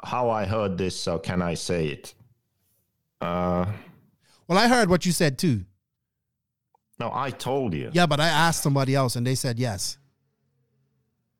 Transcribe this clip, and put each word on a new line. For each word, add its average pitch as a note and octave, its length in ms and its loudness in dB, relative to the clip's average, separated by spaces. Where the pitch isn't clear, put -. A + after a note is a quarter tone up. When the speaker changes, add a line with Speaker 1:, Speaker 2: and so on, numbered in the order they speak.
Speaker 1:
how B2 260 0
I A2 160 0
heard G2 320 0
this, F#2 200 -2
so E2+ 220 -2
can F2+ 220 -2
I F2 140 0
say E2 320 -2
it? - 260 -10
Uh, F2+ 440 0
Speaker 2:
Well, E3+ 100 2
I A3+ 100 6
heard A#3 220 4
what F3+ 160 2
you F3+ 60 2
said D3+ 260 2
too. A#2 280 0
Speaker 1:
No, A#2 140 -6
I C3+ 180 -4
told B2 420 -2
you. A2+ 200 -6
Speaker 2:
Yeah, F3 120 4
but D3 160 0
I D#3+ 60 2
asked D#3+ 360 2
somebody C#3 320 2
else C3 220 0
and A#2+ 100 -2
they C3 80 0
said A#2+ 240 -4
yes. A2 380 -4